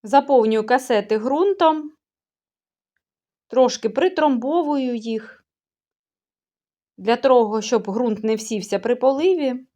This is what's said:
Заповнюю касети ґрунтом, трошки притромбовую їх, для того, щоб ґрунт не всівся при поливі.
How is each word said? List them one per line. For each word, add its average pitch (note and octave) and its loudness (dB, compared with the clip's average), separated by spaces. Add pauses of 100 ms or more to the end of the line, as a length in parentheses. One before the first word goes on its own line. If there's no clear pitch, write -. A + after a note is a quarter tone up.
Заповнюю A3+ 2
касети A3 0
ґрунтом, D#4 0 (1600)
трошки B3+ 0
притромбовую C#4+ 0
їх, A3 -8 (1500)
для G#3+ 0
того, A#3+ 2
щоб G#3+ -2
ґрунт G#3+ -4
не A3 0
всівся G#3+ -6
при A#3+ 0
поливі. C4+ 0 (100)